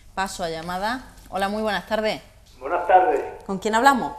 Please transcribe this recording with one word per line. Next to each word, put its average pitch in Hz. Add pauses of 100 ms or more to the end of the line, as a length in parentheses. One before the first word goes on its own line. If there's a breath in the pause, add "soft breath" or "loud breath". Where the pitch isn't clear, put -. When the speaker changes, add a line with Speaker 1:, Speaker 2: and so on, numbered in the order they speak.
(140)
Speaker 1:
paso 190
a 165
llamadas. 185 (260)
Hola, 196
muy 214
buenas 202
tardes. 214 (380)
Speaker 2:
Buenas 156
tardes. - (240)
Speaker 1:
¿Con 190
quién 214
hablamos? 233